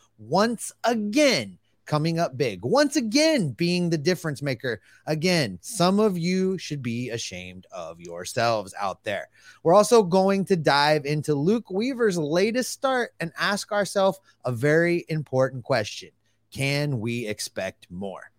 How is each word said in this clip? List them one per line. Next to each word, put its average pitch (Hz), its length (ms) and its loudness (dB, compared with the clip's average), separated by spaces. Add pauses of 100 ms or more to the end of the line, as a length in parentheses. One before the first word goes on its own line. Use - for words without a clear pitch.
(180)
once 185 540 0 (120)
again 214 760 0 (260)
coming 160 320 0
up 156 200 -2
big, 107 280 -2
once 285 300 2
again 254 560 2
being 175 400 0
the 165 80 0
difference 160 420 -2
maker. 127 400 -4 (240)
Again, 156 560 0
some 190 380 2
of 208 180 2
you 185 400 0
should 147 240 -8
be 120 300 -4
ashamed 92 600 -10
of 85 300 -14
yourselves 98 800 -4
out 95 240 -6
there. 95 260 -6 (320)
We're 165 140 4
also 214 260 6
going 190 440 2
to 190 100 2
dive 147 500 4
into 151 300 0
Luke 185 340 0
Weaver's 226 480 0
latest 190 540 0
start 262 480 -2
and 165 180 -6
ask 190 340 -2
ourselves 196 480 0 (240)
a 127 80 -2
very 165 560 2
important 131 560 -2
question. 107 460 -4 (420)
Can 139 480 -2
we 120 280 -4
expect - 640 -8
more? 92 480 -12